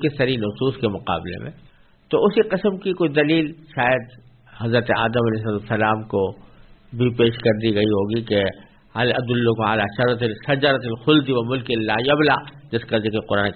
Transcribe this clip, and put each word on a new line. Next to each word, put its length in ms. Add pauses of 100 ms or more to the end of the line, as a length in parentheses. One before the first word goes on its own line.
की 80
सरी 280
नसूस 440
के 60
मुकाबले 560
में। 80 (600)
तो 160
उसी 220
किस्म 340
की 100
कोई 240
दलील 340 (200)
शायद 340 (480)
हजरत 440
आदम 320
अलैहिस्सलाम 720 (100)
को 80 (720)
भी 160 (100)
पेश 260
कर 180
दी 80
गई 200
होगी 380
कि 100 (560)
"हल 160
अदुल्लुकुम 560
अला 180 (120)
शजरतिल, 360 (120)
शजरतिल 500 (100)
खुल्द 240
व 180
मुल्किन 380
ला 180
यबला", 320 (360)
जिसका 280
जिक्र 300
कुरान 260